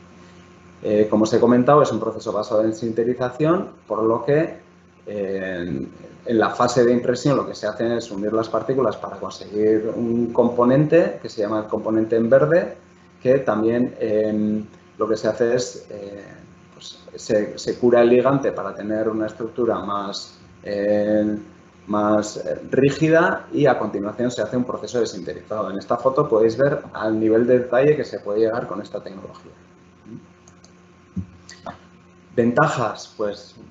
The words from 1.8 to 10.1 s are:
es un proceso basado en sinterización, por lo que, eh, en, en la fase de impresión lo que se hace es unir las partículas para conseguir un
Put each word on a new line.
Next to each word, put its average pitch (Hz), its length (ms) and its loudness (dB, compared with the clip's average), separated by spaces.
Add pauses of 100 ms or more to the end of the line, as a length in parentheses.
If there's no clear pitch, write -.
es - 80 2
un 110 80 -2
proceso 107 340 -6
basado 107 300 0
en 110 100 0
sinterización, 123 1000 -2 (180)
por 107 160 -2
lo 117 200 2
que, 151 360 0 (460)
eh, 95 600 -6
en, 67 240 -6 (340)
en 120 140 0
la 101 120 2
fase 123 340 2
de 120 80 4
impresión 123 440 2
lo 98 100 -2
que 95 80 -10
se - 120 -8
hace 117 300 -2
es 117 140 -8
unir 104 220 -6
las 110 160 -2
partículas 113 480 -2
para 101 200 -12
conseguir 104 800 -2
un 117 380 -2